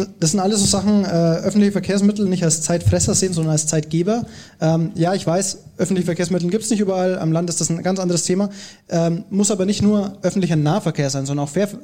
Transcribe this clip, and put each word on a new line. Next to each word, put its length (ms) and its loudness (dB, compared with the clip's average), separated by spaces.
Das 100 2
sind 100 2
alles 200 0
so 60 4
Sachen, 380 2
äh, 40 -2
öffentliche 640 2
Verkehrsmittel 560 0
nicht 160 0
als 180 0
Zeitfresser 520 2
sehen, 180 0
sondern 200 0
als 140 0
Zeitgeber. 580 0
Ähm, 340 2
ja, 200 0
ich 120 -4
weiß, 320 0
öffentliche 280 0
Verkehrsmittel 440 -2
gibt's 200 -2
nicht 100 2
überall. 380 0
Am 140 0
Land 180 0
ist 100 -4
das 100 -2
ein 120 -4
ganz 160 0
anderes 260 -2
Thema. 260 0
Ähm, 420 0
muss 200 2
aber 160 0
nicht 160 0
nur 400 2
öffentlicher 340 0
Nahverkehr 540 0
sein, 160 -4
sondern 200 -2
auch 40 -12
Fer-, 180 0